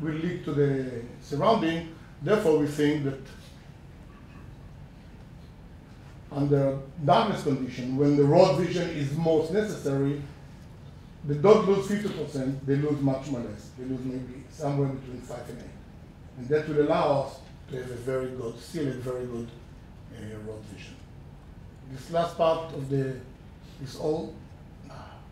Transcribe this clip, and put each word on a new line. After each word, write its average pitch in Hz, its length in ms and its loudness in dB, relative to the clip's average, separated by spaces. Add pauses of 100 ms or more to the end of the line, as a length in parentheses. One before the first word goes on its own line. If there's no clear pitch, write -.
will 156 120 -2
leak 165 320 -2
to 151 80 -2
the 131 480 2 (200)
surrounding. 165 720 2 (260)
Therefore, 156 380 6
we 143 80 2
think 147 380 4
that 135 140 -2 (3000)
under 139 480 4 (260)
darkness 185 380 6
condition, 127 520 -2
when 143 220 6
the 143 60 8
rod 170 360 10
vision 175 300 0
is 147 240 -2
most 160 380 4
necessary, 143 720 0 (1040)
the 143 100 0
dot 180 320 8
lose 196 200 4
fifty 202 220 0
percent, 139 560 -4
they 139 100 4
lose 143 260 2
much 135 260 2
more 123 140 -4
less. 104 360 -10
They 127 80 -10
lose 127 180 -4
maybe 127 460 -8
somewhere 139 400 0
between 127 320 -8
five - 280 -10
and - 100 -10
eight. 104 60 -14 (720)
And 123 120 -10
that 151 180 2
will 147 140 4
allow 151 420 4
us - 160 -10 (300)
to 131 80 -8
have 123 140 -8
a 120 40 -8
very 127 340 -2
good, 117 300 -8
still 151 280 -4
a 131 40 0
very 123 340 -4
good, 117 220 -6 (680)
uh, 107 300 -10
rod 107 200 -10
vision. - 300 -14 (960)
This 135 200 -12
last 170 260 0
part 160 360 2
of 135 160 -6
the, 135 260 0 (680)
is - 140 -10
all, 156 360 -2 (1000)